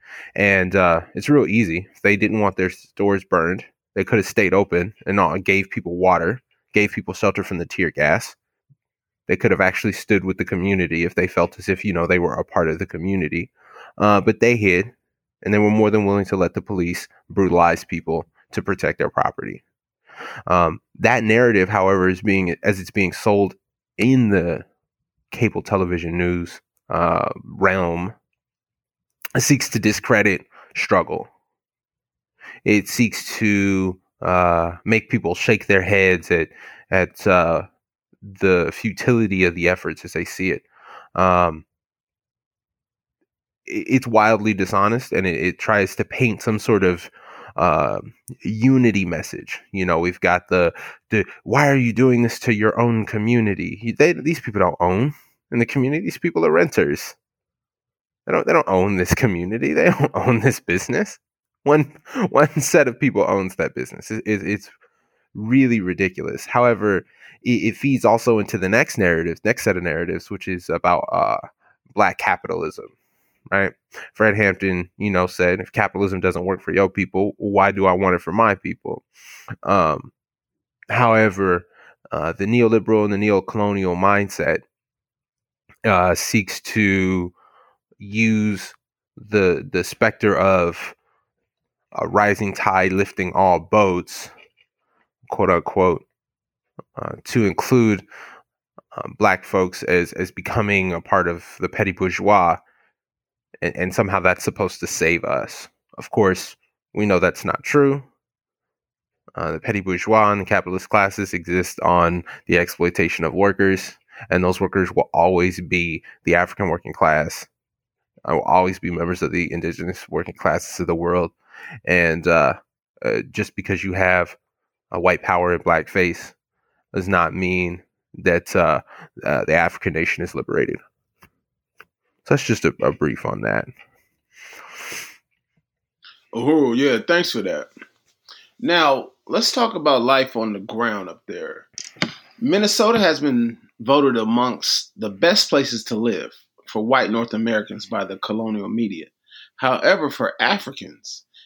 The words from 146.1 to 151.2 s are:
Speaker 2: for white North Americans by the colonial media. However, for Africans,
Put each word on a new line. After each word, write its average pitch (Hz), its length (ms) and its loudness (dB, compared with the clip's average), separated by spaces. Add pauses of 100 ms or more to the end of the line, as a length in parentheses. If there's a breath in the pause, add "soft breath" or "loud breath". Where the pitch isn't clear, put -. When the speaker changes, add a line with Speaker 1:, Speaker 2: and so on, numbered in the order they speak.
Speaker 2:
for 107 180 -6
white 120 260 2
North 117 240 -2
Americans 107 520 -4
by 101 180 -6
the 95 120 -12
colonial 107 520 -6
media. 110 380 -4 (500 loud breath)
However, 143 540 0
for - 300 -6
Africans, - 840 -6 (220 soft breath)